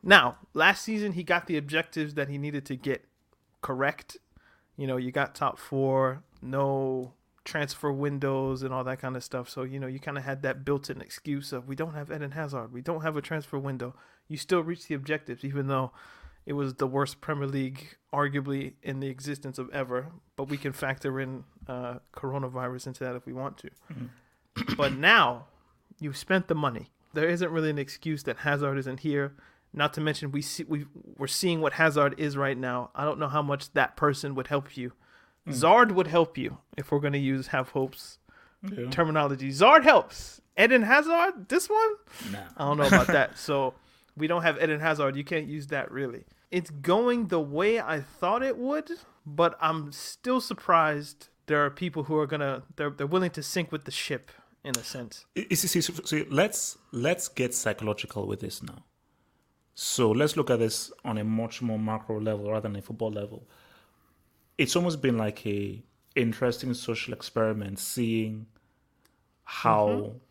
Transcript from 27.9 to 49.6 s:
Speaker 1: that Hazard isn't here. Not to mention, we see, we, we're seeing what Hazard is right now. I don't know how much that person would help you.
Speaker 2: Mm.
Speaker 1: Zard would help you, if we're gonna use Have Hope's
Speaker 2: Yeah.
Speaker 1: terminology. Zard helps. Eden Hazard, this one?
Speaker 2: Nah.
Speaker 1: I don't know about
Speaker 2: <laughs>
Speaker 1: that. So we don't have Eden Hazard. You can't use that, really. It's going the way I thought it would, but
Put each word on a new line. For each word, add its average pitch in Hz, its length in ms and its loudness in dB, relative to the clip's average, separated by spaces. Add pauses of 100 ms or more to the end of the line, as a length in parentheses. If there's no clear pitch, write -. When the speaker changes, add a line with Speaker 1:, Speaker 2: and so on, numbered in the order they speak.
Speaker 1:
that 123 160 -4
Hazard 143 380 0
isn't 131 240 -8
here. 143 320 -2 (400)
Not 147 220 0
to 156 60 -4
mention, 151 300 -2
we 143 100 -2
see, 156 220 -8
we, 147 220 -4 (320)
we're 135 100 -6
seeing 170 340 0
what 147 120 2
Hazard 147 460 4
is 147 180 -2
right 139 200 0
now. 127 380 -4
I 139 100 -4
don't 147 140 -2
know 151 80 -2
how 147 140 0
much 143 320 -2
that 139 240 2
person 143 380 0
would 131 120 -4
help 143 300 -2
you. 123 160 -8 (540)
Speaker 2:
Mm. 151 60 -4
Speaker 1:
Zard 208 380 8
would 180 160 4
help 165 300 2
you, - 200 -6 (200)
if - 140 -6
we're 147 80 2
gonna 143 200 -2
use 135 280 -2
Have 131 220 -2
Hope's - 480 -4 (460)
Speaker 2:
Yeah. 120 260 -6
Speaker 1:
terminology. 143 640 0
Zard 240 320 10
helps. - 580 6 (160)
Eden 233 260 8
Hazard, 302 640 4
this 349 200 2
one? 440 240 4 (380)
Speaker 2:
Nah. 104 80 -8 (180)
Speaker 1:
I 147 80 -2
don't 143 120 2
know 143 100 6
about 190 200 8
Speaker 2:
<laughs> 165 100 4
Speaker 1:
that. - 200 2
So 139 380 0 (420)
we 151 100 -2
don't 170 140 2
have 160 200 2
Eden 156 180 2
Hazard. 147 360 2
You 143 80 -6
can't 156 240 -4
use 143 200 -8
that, 139 240 -4
really. 123 340 -8 (260)
It's 170 200 -2
going 214 560 2
the 170 120 2
way 170 400 2
I 151 220 -4
thought 190 400 -2
it 262 160 -2
would, 294 320 -4 (340)
but 165 380 2